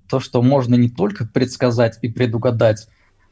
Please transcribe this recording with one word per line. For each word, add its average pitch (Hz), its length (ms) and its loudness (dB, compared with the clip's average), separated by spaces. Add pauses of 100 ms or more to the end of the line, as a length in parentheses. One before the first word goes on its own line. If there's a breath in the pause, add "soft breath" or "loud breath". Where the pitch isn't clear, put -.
то, 135 100 0
что 127 220 -2
можно 123 340 2
не 120 140 2
только 185 360 -4
предсказать 123 760 0
и 123 80 -4
предугадать, 117 760 -2 (440)